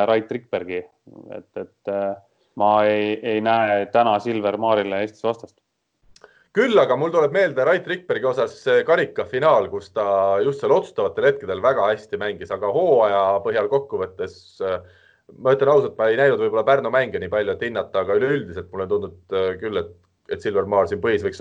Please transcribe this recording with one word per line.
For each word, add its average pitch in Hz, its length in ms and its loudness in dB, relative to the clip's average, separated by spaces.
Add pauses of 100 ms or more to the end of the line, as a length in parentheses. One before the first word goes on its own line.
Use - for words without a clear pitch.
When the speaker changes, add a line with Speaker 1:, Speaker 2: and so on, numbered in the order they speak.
Speaker 1:
Rait 113 240 0
Rikbergi, 90 540 -6 (560)
et, - 160 -20
et, - 340 -12
äh, 98 240 -2 (400)
ma 104 160 2 (160)
ei, 107 320 0
ei 107 240 -2
näe 110 480 2
täna 117 320 4
Silver 107 400 -2
Maarile 101 400 0
Eestis 107 240 -8
vastast. 113 300 -6 (960)
Speaker 2:
Küll 233 320 2
aga 123 160 2
mul 165 160 -2
tuleb 151 160 2
meelde 165 320 0
Rait 175 240 2
Rikbergi 131 400 -4
osas 123 380 -2
see 123 180 4
karikafinaal, 131 880 0
kus 98 240 -10
ta 110 80 -2 (400)
just 139 160 -2
seal 120 160 0
otsustavatel 117 540 0
hetkedel 92 340 -4
väga 117 300 2
hästi 107 260 -6
mängis, 95 320 -6
aga 101 240 -4
hooaja 120 460 2 (240)
põhjal 107 260 0
kokkuvõttes, 92 640 -4 (320)
äh, 90 140 -4 (580)
ma 127 160 2
ütlen 135 160 2
ausalt, 135 240 2
ma 110 160 0
ei 113 80 2
näinud 127 240 2
võib-olla 110 240 0
Pärnu 127 240 2
mänge 120 320 -2
nii 87 80 -8
palju, 101 240 -2
et 104 140 -6
hinnata, 98 340 -4
aga 98 160 0
üleüldiselt 110 560 -4
mulle 95 140 -6
on 95 80 -2
tundunud, 90 340 -8
äh, 95 180 -2 (140)
küll, 107 160 -6
et, 82 160 -8 (400)
et 90 80 -12
Silver 98 240 -2
Maar 98 240 2
siin 98 160 -4
põhis 107 160 0
võiks 98 180 -6